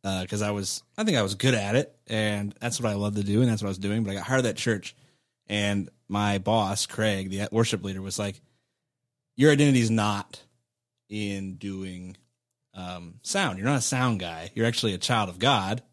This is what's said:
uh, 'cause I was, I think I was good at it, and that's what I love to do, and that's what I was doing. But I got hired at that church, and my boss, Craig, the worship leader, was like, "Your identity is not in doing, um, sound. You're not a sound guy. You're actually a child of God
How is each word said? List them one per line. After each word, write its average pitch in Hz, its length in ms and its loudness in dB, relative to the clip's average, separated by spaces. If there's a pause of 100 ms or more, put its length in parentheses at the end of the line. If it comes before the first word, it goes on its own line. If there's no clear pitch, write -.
uh, 92 240 -4
'cause 104 140 -2
I 104 80 0
was, 101 320 -4 (160)
I 220 60 -2
think 202 120 2
I 113 60 4
was 98 140 0
good 127 180 4
at 104 220 0
it, 147 200 0 (100)
and 104 540 -2
that's 117 200 -4
what 117 100 0
I 104 40 -2
love 101 200 0
to 104 100 0
do, 104 160 2
and 123 100 6
that's 107 120 0
what 101 60 -4
I - 20 -2
was 92 80 -6
doing. 104 260 -2
But 98 60 -4
I 98 40 -4
got 95 100 -8
hired 131 160 2
at 127 40 0
that 107 120 0
church, - 380 -2 (520)
and 101 420 0 (200)
my 101 300 2
boss, 101 480 2
Craig, 98 440 -2
the 98 200 -4
worship 113 320 2
leader, 95 200 -6
was 95 160 -8
like, 101 220 -4 (960)
"Your 147 160 8
identity 143 280 6
is 113 100 2
not 104 520 0 (680)
in 98 480 -6
doing, 92 600 -10 (580)
um, 90 480 -12
sound. 147 360 -2
You're 104 100 -2
not 139 100 2
a 117 40 0
sound 123 380 0
guy. 85 340 -8
You're 113 120 2
actually 113 280 0
a 90 40 -8
child 110 320 0
of 87 80 -14
God 110 440 2 (100)